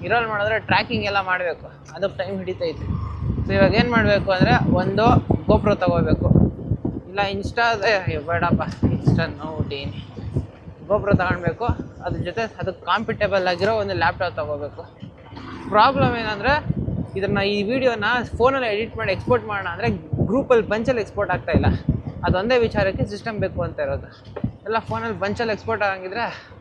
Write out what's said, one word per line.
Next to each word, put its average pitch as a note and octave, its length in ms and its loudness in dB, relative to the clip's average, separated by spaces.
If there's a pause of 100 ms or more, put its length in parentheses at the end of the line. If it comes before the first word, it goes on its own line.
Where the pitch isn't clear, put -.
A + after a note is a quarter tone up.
ಇದ್ರಲ್ಲಿ A3+ 240 2
ಮಾಡಿದ್ರೆ G#3+ 300 0
ಟ್ರ್ಯಾಕಿಂಗ್ G#3 460 0
ಎಲ್ಲ G3+ 160 0
ಮಾಡಬೇಕು, F3+ 720 -4
ಅದಕ್ಕೆ F#3 300 -4
ಟೈಮ್ F#3+ 140 -6
ಹಿಡಿತೈತೆ. F3+ 480 -6 (600)
So G3 80 0
ಇವಾಗ G3 200 6
ಏನು A#3+ 160 4
ಮಾಡಬೇಕು G#3 420 4
ಅಂದರೆ, A#3 380 4
ಒಂದು F#3+ 340 2 (440)
GoPro G#3 280 4
ತಗೋಬೇಕು, - 760 4 (560)
ಇಲ್ಲ F#3+ 120 -4 (120)
Insta, G3 280 -4
ಅದೇ G3+ 640 2
ಬೇಡಪ್ಪ, E3+ 360 2 (220)
Insta - 320 2
ನೋಡ್ಬಿಟ್ಟಿನಿ. D3+ 920 -4 (840)
GoPro G3 280 2
ತಗೊಳ್ಬೇಕು, F3+ 500 0 (380)
ಅದ್ರ F3 160 -4
ಜೊತೆ F3 220 -4
ಅದಕ್ಕೆ F#3 440 -6
ಕಾಂಪಿಟೇಬಲ್ G3 600 0
ಆಗಿರೋ F#3 260 2
ಒಂದು G3 200 -2
ಲ್ಯಾಪ್‌ಟಾಪ್ F3 420 0
ತಗೋಬೇಕು. D3 500 -6 (800)
ಪ್ರಾಬ್ಲಮ್ B3+ 480 4
ಏನಂದರೆ, A3+ 480 0 (540)
ಇದನ್ನು, G3 240 2
ಈ G3+ 200 2
ವಿಡಿಯೋನ A#3 420 0 (340)
ಫೋನಲ್ಲಿ B3+ 300 4
ಎಡಿಟ್ G#3+ 280 -2
ಮಾಡಿ G#3+ 160 -2
ಎಕ್ಸ್‌ಪೋರ್ಟ್ A3 340 0
ಮಾಡೋಣ G3 220 -4
ಅಂದರೆ G#3 220 -2 (360)
ಗ್ರೂಪಲ್ಲಿ A#3 420 4
ಬಂಚಲ್ಲಿ A3+ 320 0
ಎಕ್ಸ್‌ಪೋರ್ಟ್ G3 320 -2
ಆಗ್ತಾಯಿಲ್ಲ. E3+ 340 2 (580)
ಅದೊಂದೇ F#3+ 340 2
ವಿಚಾರಕ್ಕೆ G#3 480 0
ಸಿಸ್ಟಮ್ G#3 320 -8
ಬೇಕು F3+ 240 -4
ಅಂತ E3 160 -6
ಇರೋದು. C#3 280 -4 (580)
ಎಲ್ಲ A3 140 -2
ಫೋನಲ್ಲಿ A3 400 -4
ಬಂಚಲ್ಲಿ G#3 340 -2
ಎಕ್ಸ್‌ಪೋರ್ಟ್ G#3 320 -2
ಆಗಂಗಿದ್ರೆ F#3+ 760 -6